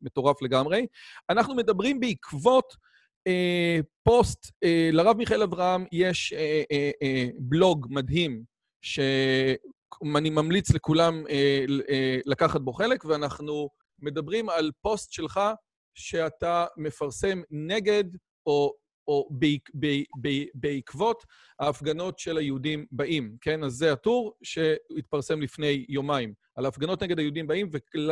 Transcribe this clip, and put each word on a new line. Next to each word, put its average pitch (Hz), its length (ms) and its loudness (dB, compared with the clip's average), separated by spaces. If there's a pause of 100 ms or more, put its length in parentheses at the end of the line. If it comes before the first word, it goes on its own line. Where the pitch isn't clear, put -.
מטורף 135 400 0
לגמרי. 135 440 2 (440)
אנחנו 233 240 2
מדברים 226 460 2
בעקבות, 233 720 2 (520)
אה, 175 520 2 (240)
פוסט, 226 500 4 (120)
אה, 165 280 4
לרב 185 240 6
מיכאל 214 260 0
אברהם 180 500 0
יש, 175 400 0
אה, 151 300 0 (100)
אה, 143 180 0 (120)
אה, 135 240 0 (120)
בלוג 151 520 2
מדהים, 135 520 -2 (400)
שאני 135 1500 0
ממליץ 160 400 2
לכולם, 160 600 2
אה, 139 380 2
ל-, 139 200 0
אה, 131 360 0
לקחת 151 360 0
בו 131 120 -4
חלק, 226 320 0
ואנחנו 147 640 -4 (300)
מדברים 160 500 -4
על 160 220 0 (100)
פוסט 208 320 -4
שלך 170 280 -6 (540)
שאתה 170 720 -2 (100)
מפרסם 156 760 -4
נגד 196 540 0 (420)
או, 143 280 4 (340)
או 143 220 0
בעק-, 147 480 0
ב-, 143 240 0 (180)
ב-, 139 240 -2 (100)
בעקבות 147 680 -2 (380)
ההפגנות 156 580 -4
של 165 180 -6
היהודים 147 540 -2
באים, 131 500 -4
כן? 156 240 -2
אז 135 80 -4
זה 151 200 2
הטור 226 500 0
שהתפרסם 156 960 -2
לפני 143 480 -2
יומיים, 139 440 -2 (240)
על 127 100 -2
הפגנות 156 360 -4
נגד 175 160 -2
היהודים 151 280 -4
באים 180 260 -2
וכל-, 151 400 -4